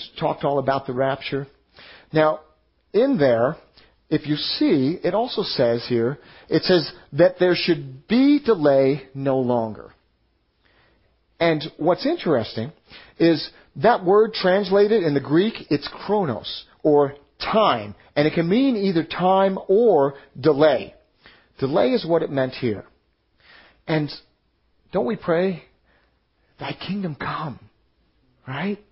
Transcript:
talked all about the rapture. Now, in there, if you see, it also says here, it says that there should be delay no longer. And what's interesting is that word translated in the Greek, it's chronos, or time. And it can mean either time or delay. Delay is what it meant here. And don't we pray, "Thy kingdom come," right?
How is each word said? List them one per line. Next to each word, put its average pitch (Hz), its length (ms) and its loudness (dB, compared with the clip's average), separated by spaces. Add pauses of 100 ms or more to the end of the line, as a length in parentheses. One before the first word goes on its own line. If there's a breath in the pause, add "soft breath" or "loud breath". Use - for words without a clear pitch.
(200)
talked 147 240 -4
all 143 140 0
about 135 300 -2
the 131 60 -6
rapture. 135 520 -4 (640 loud breath)
Now, 156 280 2 (520)
in 240 280 2
there, 127 360 2 (540 soft breath)
if - 160 -2
you 147 100 -2
see, 160 680 0
it 175 100 -2
also 226 300 -2
says 120 440 -2
here, 123 300 -2 (320 loud breath)
it 190 140 0
says 175 280 0 (220 loud breath)
that 175 260 4
there 180 160 4
should 139 520 -4
be 277 360 4
delay 147 600 2 (100)
no 135 240 -2
longer. 113 560 -4 (1500)
And 160 220 0 (140)
what's 170 280 0
interesting 151 640 -4 (460 loud breath)
is 165 320 2 (280 soft breath)
that 196 280 0
word 214 280 4
translated 202 680 2
in 151 140 0
the 139 40 2
Greek, 160 360 0 (160)
it's - 200 -4
chronos, - 720 -4 (180 soft breath)
or 147 320 4 (240)
time. 127 560 0 (200 soft breath)
And 147 120 2
it 151 80 -2
can 170 120 -2
mean 254 300 2
either 190 260 0
time 190 540 0 (100)
or 190 460 4 (260 loud breath)
delay. 135 540 2 (680 soft breath)
Delay 147 300 0
is 240 160 -2
what 165 160 0
it - 80 -6
meant 131 240 -4
here. 110 320 -6 (1000 soft breath)
And 156 240 -2 (800)
don't 220 160 -2
we 226 80 -4
pray, 175 480 -2 (960)
"Thy 139 140 -10
kingdom 185 420 -8
come," 147 440 -8 (880)
right? 170 300 -6 (140)